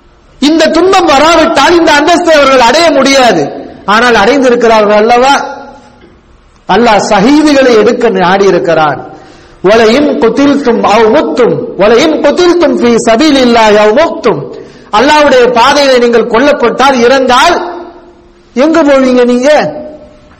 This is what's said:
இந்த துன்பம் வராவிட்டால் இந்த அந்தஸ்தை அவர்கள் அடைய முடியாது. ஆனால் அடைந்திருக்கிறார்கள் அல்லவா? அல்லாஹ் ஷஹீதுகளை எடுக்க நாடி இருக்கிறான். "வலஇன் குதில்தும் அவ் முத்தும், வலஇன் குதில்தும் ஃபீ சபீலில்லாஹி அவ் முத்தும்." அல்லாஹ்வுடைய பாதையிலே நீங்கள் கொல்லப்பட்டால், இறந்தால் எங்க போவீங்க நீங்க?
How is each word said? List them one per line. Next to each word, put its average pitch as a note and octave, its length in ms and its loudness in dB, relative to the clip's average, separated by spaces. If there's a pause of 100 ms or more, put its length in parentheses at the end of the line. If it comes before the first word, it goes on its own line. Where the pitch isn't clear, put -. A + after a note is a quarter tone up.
(400)
இந்த D#4 260 0
துன்பம் F4 400 0
வராவிட்டால் D#4+ 720 2
இந்த E4 140 0
அந்தஸ்தை E4 380 0
அவர்கள் C#4 300 2
அடைய D4 320 2
முடியாது. B3+ 600 0 (340)
ஆனால் A3+ 300 0
அடைந்திருக்கிறார்கள் A3+ 800 0
அல்லவா? A#3+ 500 0 (1200)
அல்லாஹ் G#3 420 0
ஷஹீதுகளை C4 680 2
எடுக்க A3+ 320 0
நாடி F#3+ 360 0
இருக்கிறான். E3 680 -2 (500)
"வலஇன் A#3 560 0
குதில்தும் A#3+ 640 -2
அவ் G#3+ 320 0
முத்தும், B3+ 520 -2 (100)
வலஇன் C4+ 440 0
குதில்தும் D#4+ 560 0
ஃபீ A#3+ 180 0 (140)
சபீலில்லாஹி A#3 640 2
அவ் G#3+ 220 2
முத்தும்." C#4+ 580 -4 (360)
அல்லாஹ்வுடைய C4 600 2
பாதையிலே C4+ 440 0
நீங்கள் A#3+ 300 0
கொல்லப்பட்டால், B3 720 0
இறந்தால் C4 840 0 (720)
எங்க D#4 300 -2
போவீங்க B3+ 420 0
நீங்க? B3 480 0 (680)